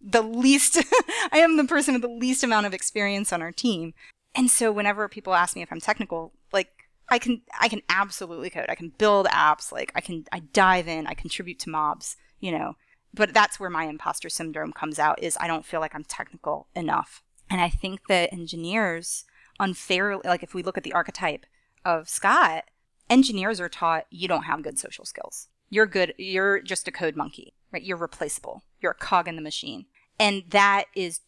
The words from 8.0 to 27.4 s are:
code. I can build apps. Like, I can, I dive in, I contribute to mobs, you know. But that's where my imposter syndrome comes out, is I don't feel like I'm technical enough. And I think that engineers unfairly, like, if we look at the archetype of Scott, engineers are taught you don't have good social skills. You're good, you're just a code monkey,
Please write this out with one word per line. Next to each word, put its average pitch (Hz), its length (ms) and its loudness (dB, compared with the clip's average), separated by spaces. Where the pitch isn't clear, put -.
code. - 180 -6
I - 60 -4
can 170 240 -10
build 208 300 6
apps. 151 440 4
Like, - 220 -6
I - 80 -2
can, 165 300 -10
I 180 80 -6
dive 180 480 4
in, 160 180 -6
I 156 80 -6
contribute 175 460 -8
to 160 100 -10
mobs, 156 460 -4
you 185 120 -6
know. - 240 -6
But 202 200 0
that's 208 280 4
where 190 100 -8
my 160 140 -4
imposter 156 440 -8
syndrome 156 440 -8
comes 156 260 -8
out, 151 240 2
is 165 180 -4
I 170 60 -2
don't 160 180 -4
feel 165 160 -6
like 156 140 -6
I'm 156 100 -12
technical 151 720 -8
enough. 165 480 -4
And 185 120 -2
I 175 80 4
think 190 400 -4
that 175 240 4
engineers 170 920 -4
unfairly, 190 640 0
like, 175 180 0
if 175 100 -16
we 180 120 -6
look 185 120 -4
at 185 60 -4
the - 100 -8
archetype 170 540 -2
of 165 240 0
Scott, 196 560 2
engineers 226 520 2
are 175 80 -6
taught 165 420 0
you 180 160 -8
don't 175 180 0
have - 180 -2
good - 180 -6
social - 240 -14
skills. - 440 -14
You're 214 160 4
good, 185 320 0
you're 190 420 0
just - 280 -6
a 170 40 -8
code 160 240 -4
monkey, - 380 -10